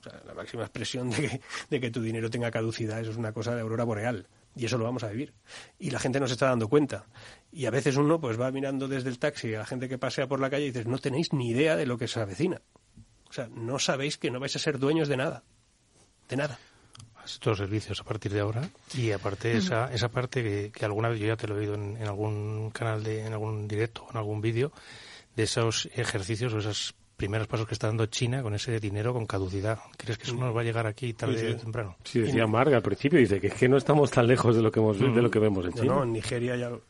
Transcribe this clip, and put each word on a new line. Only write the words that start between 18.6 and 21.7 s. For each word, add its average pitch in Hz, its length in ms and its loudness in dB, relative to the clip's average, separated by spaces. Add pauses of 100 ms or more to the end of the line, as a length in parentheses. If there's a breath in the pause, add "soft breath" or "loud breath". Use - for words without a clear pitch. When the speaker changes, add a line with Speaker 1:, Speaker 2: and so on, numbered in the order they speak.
Speaker 2:
Y 117 160 0
aparte 101 400 -2
Speaker 3:
Ujú. 117 80 4
Speaker 2:
esa, 113 340 0
esa 117 160 0
parte 120 340 -2
que, 101 280 -2
que - 140 -6
alguna 107 240 0
vez 117 100 -2
yo 104 80 0
ya 113 80 2
te 113 120 -8
lo 104 80 -4
he 104 40 -2
oído 104 160 -2